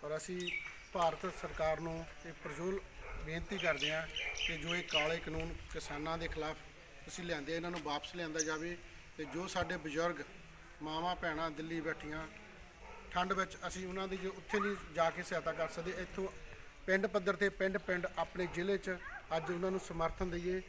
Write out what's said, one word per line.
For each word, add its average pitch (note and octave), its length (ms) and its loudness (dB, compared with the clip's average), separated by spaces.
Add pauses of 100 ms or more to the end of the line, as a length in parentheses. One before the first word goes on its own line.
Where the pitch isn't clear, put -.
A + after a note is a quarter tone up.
ਔਰ D3 140 0
ਅਸੀਂ F3+ 340 -2 (420)
ਭਾਰਤ E3+ 480 4
ਸਰਕਾਰ D#3 380 2
ਨੂੰ E3 260 -2 (200)
ਇਹ E3 80 -8
ਪੁਰਜ਼ੋਰ E3+ 480 -2 (440)
ਬੇਨਤੀ E3+ 320 -2
ਕਰਦੇ D3+ 340 4
ਹਾਂ D#3+ 160 0 (400)
ਕਿ E3+ 100 0
ਜੋ E3 180 0
ਇਹ F3 80 0
ਕਾਲੇ D#3 340 4
ਕਾਨੂੰਨ D#3+ 360 -2 (200)
ਕਿਸਾਨਾਂ D#3 440 -2
ਦੇ E3 100 0
ਖਿਲਾਫ D#3 300 -2 (480)
ਤੁਸੀਂ - 180 -6
ਲਿਆਂਦੇ, D#3+ 320 0
ਇਹਨਾਂ E3+ 160 0
ਨੂੰ F3 120 -2
ਵਾਪਸ D3 320 -2
ਲਿਆਂਦਾ D#3+ 240 -2
ਜਾਵੇ। D#3+ 380 0 (400)
ਤੇ D#3 80 -4
ਜੋ D#3+ 220 -4
ਸਾਡੇ F3 300 0
ਬਜ਼ੁਰਗ D#3+ 460 0 (580)
ਮਾਵਾਂ D#3+ 340 0
ਭੈਣਾਂ E3 360 0
ਦਿੱਲੀ D#3+ 300 -2
ਬੈਠੀਆਂ D#3 460 -4 (840)
ਠੰਡ F3+ 220 4
ਵਿੱਚ, F#3 240 2 (100)
ਅਸੀਂ F#3 200 -4
ਉਹਨਾਂ F#3+ 200 -2
ਦੀ F#3+ 100 -2
ਜੋ F#3 120 -2
ਉੱਥੇ F#3+ 300 0
ਨਹੀਂ G3 340 0
ਜਾ E3 160 8
ਕੇ F3 140 -4
ਸਹਾਇਤਾ D#3+ 280 2
ਕਰ D#3+ 160 2
ਸਕਦੇ, E3+ 240 -2
ਇੱਥੋਂ F#3 360 -2 (580)
ਪਿੰਡ F#3+ 220 6
ਪੱਧਰ G3 260 4
'ਤੇ G3+ 160 6
ਪਿੰਡ F#3+ 280 2
ਪਿੰਡ F3+ 300 2 (100)
ਆਪਣੇ F3+ 360 2
ਜ਼ਿਲ੍ਹੇ F#3+ 240 4
'ਚ F#3 200 0 (400)
ਅੱਜ D#3+ 140 2
ਉਹਨਾਂ F3+ 200 4
ਨੂੰ F#3+ 80 4
ਸਮਰਥਨ E3 500 2
ਦਈਏ। F3 400 2